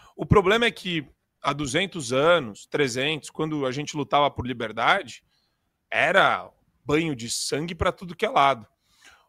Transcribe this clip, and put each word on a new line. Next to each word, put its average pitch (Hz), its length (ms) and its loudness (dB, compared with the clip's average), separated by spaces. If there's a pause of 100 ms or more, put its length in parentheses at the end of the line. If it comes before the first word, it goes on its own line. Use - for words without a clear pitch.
(140)
O - 120 -10
problema 208 400 6
é 226 40 2
que 170 380 -6 (320)
há 147 120 -2
duzentos 143 600 -4
anos, 139 540 2
trezentos, 139 640 -2
quando 156 340 -4
a 127 80 -2
gente 147 240 -8
lutava 143 340 2
por 127 140 -8
liberdade, 120 800 -2 (640)
era 127 600 2 (340)
banho 151 300 -2
de 117 160 -12
sangue 160 420 -6
pra 175 200 -2
tudo 175 240 -14
que 214 100 -4
é - 20 0
lado. 139 380 2 (640)